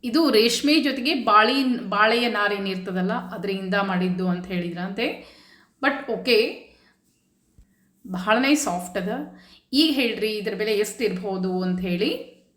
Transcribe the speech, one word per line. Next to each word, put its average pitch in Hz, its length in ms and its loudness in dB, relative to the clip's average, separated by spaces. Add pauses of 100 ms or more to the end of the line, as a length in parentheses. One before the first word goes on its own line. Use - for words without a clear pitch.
ಇದು 269 280 2
ರೇಷ್ಮೆ 240 480 4
ಜೊತೆಗೆ 269 340 0
ಬಾಳಿ-, 240 680 4
ಬಾಳೆಯ 220 480 2
ನಾರೇನ್ 202 380 -2
ಇರ್ತದಲ್ಲ, 185 460 -2
ಅದರಿಂದ 196 600 -6 (100)
ಮಾಡಿದ್ದು 185 440 0
ಅಂತ 180 180 -2
ಹೇಳಿದ್ರಂತೆ. 185 880 -6 (460)
But 269 380 -2
ಓಕೆ, 240 440 2 (1400)
ಬಹಳನೇ 226 480 2
ಸಾಫ್ಟ್ 180 420 -4
ಅದ. 185 120 -2 (640)
ಈಗ 302 220 4
ಹೇಳ್ರಿ 220 360 0
ಇದ್ರ 208 220 -4
ಬೆಲೆ 208 240 -2
ಎಷ್ಟಿರ್ಬೋದು 190 840 -2
ಅಂತ 180 180 -2
ಹೇಳಿ 190 540 -2 (240)